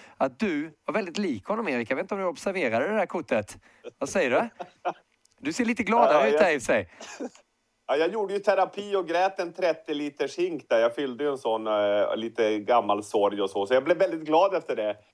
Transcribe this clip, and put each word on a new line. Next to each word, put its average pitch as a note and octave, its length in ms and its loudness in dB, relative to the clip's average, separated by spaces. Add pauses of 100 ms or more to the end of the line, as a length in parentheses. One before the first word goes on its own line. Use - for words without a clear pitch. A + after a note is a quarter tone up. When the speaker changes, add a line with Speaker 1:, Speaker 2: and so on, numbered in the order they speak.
(180)
Speaker 1:
att C3 220 -2
du D#3+ 320 -2 (140)
var D3+ 80 -4
väldigt A3 240 -4
lik E3 300 -4
honom, G#3+ 200 -4
Erik. A#2+ 240 -4
Jag C3 40 0
vet D3+ 80 -4
inte - 120 -6
om G3 60 -4
du F#3 60 -2
observerade D#3 600 -2
det G#3+ 100 -2
där F#3+ 80 2
kortet. C3 520 -4 (400)
Vad - 120 -6
säger - 200 0
du? F3 360 0 (760)
Du - 140 -4
ser B3 120 0
lite A3+ 180 -2
gladare A#3 400 6
Speaker 2:
Ja, - 40 4
Speaker 1:
ut G#3+ 60 4
Speaker 2:
jag - 80 4
Speaker 1:
där F3+ 120 6
i D3 40 0
och B2 40 -6
för - 40 -10
sig. G#2+ 240 0 (960)
Speaker 2:
Ja, C3+ 80 0
jag D#3+ 180 2
gjorde G3+ 200 -4
ju G3+ 60 -2
terapi G3 560 0
och F3+ 120 -2
grät F#3 320 0
en E3+ 140 -6
trettio D#3+ 400 -2
liters D3 440 -6
hink F3 320 -4
där. A#2 100 4
Jag A#2 160 2
fyllde C3+ 280 -4
ju D3 60 0
en C#3 80 -2
sån, A2 300 -2
eh, G#2 480 2
lite A2 440 0
gammal G#2 440 2
sorg G2+ 380 0
och G2 80 -2
så. G2+ 180 -4
Så - 60 2
jag C3 100 4
blev E3 140 2
väldigt E3 280 0
glad E3+ 300 4
efter D3+ 200 -4
det. G#2+ 200 -2 (180)